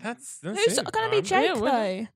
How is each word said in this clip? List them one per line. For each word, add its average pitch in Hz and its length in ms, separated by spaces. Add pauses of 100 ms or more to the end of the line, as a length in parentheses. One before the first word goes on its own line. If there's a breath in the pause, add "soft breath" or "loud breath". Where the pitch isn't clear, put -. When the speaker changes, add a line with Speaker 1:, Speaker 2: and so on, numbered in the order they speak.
Speaker 1:
that's, - 380
that's 220 260
Speaker 2:
Who's - 120
Speaker 1:
it. - 140
Speaker 2:
gonna 440 180
be 427 80
Speaker 1:
Um, 392 60
Speaker 2:
Jake, 381 240
Speaker 3:
Yeah, 381 120
we're 262 120
Speaker 2:
though? 214 440